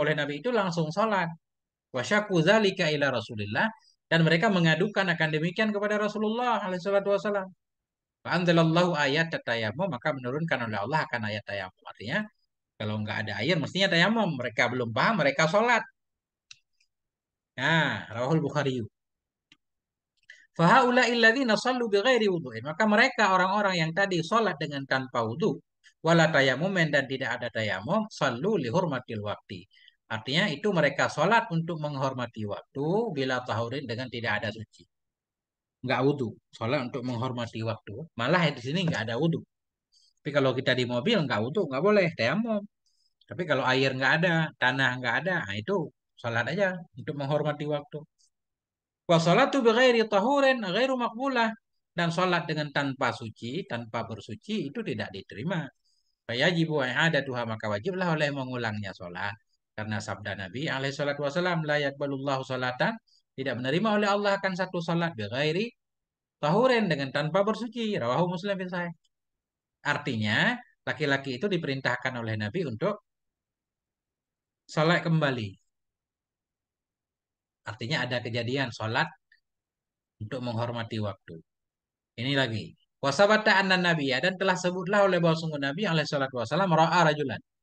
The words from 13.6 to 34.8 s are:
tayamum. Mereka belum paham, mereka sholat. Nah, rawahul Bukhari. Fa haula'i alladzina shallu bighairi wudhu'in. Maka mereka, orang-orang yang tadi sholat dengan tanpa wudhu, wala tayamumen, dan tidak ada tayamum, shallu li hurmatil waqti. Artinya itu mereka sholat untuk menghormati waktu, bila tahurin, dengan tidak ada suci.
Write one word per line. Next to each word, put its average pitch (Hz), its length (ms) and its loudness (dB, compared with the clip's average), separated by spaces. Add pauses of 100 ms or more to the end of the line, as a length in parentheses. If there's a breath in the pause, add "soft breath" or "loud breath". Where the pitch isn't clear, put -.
tayamum. 180 480 2
Mereka 120 320 -2
belum 120 240 -4
paham, 165 320 2
mereka 160 240 2
sholat. 214 320 2 (1800)
Nah, 135 560 0
rawahul 139 320 0
Bukhari. 135 320 -2 (1800 loud breath)
Fa 165 100 2 (140)
haula'i 240 400 4
alladzina 226 400 4
shallu 247 320 0
bighairi 214 400 4
wudhu'in. 127 320 -4
Maka 156 240 0
mereka, 214 480 4
orang-orang 196 480 2
yang 160 80 0
tadi 180 320 0
sholat 208 320 0
dengan 143 320 -6
tanpa 127 400 0
wudhu, 147 320 -2 (400 soft breath)
wala 160 320 6
tayamumen, 147 640 2
dan 131 160 0
tidak 123 320 -4
ada 117 80 -4
tayamum, 113 560 -2
shallu 143 480 -2
li 127 160 -2
hurmatil 135 560 -2
waqti. 95 400 -10 (400 soft breath)
Artinya 131 400 -2
itu 160 240 -2
mereka 143 400 2
sholat 214 400 2
untuk 165 320 -4
menghormati 127 640 -4
waktu, 165 640 -4
bila 131 320 -2
tahurin, 117 480 -4
dengan 120 160 -6
tidak 110 320 -4
ada 107 160 -4
suci. - 320 -16 (960)